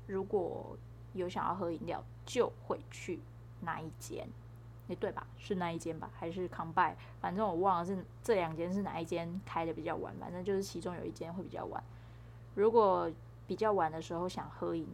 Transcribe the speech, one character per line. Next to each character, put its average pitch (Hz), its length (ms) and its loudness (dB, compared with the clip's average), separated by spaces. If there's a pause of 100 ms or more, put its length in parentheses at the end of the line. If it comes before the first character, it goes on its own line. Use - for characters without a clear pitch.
如 190 160 0
果 - 520 0 (360)
有 180 160 0
想 185 180 0
要 170 80 4
喝 180 160 0
饮 165 160 -4
料， - 160 -2 (220)
就 - 280 4 (140)
会 - 140 0 (100)
去 - 300 -6 (400)
那 160 200 -4
一 156 180 -8
间。 - 300 -8 (600)
诶， 175 80 -4
对 190 160 0
吧？ - 140 -8 (120)
是 - 160 -2
那 175 160 2
一 165 80 0
间 160 200 -2
吧？ - 160 -6
还 170 160 -4
是 180 180 -2
康 165 240 -4
拜？ 170 240 6 (240)
反 180 140 0
正 214 120 4
我 170 100 2
忘 185 220 8
了 170 60 2
是 185 200 -2 (180)
这 233 120 4
两 165 220 4
间 175 160 0
是 196 100 2
哪 160 160 0
一 170 60 -2
间 170 400 -2
开 165 200 0
得 160 80 0
比 156 120 -6
较 165 120 0
晚， - 220 -4
反 - 140 -8
正 180 120 -6
就 196 100 4
是 196 80 4
其 170 180 -6
中 180 160 -2
有 - 80 -6
一 165 60 -4
间 165 220 -6
会 180 100 -2
比 - 60 -8
较 - 180 -4
晚。 - 160 -2 (720)
如 214 180 8
果 185 380 8 (360)
比 190 80 -2
较 214 180 4
晚 165 200 4
的 160 80 -4
时 175 140 -6
候 180 140 0
想 156 220 -6
喝 170 240 0
饮 160 180 -2